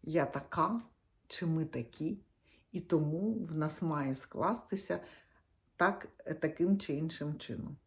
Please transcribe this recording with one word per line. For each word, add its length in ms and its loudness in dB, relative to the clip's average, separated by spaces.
Я 220 4
така, 560 0
чи 180 -4
ми 200 2
такі, 540 -4
і 100 -4
тому 520 2
в 220 -4
нас 260 0
має 340 0
скластися 840 -2
так, 320 2
е, 80 -2
таким 460 2
чи 140 -4
іншим 440 -2
чином. 480 -8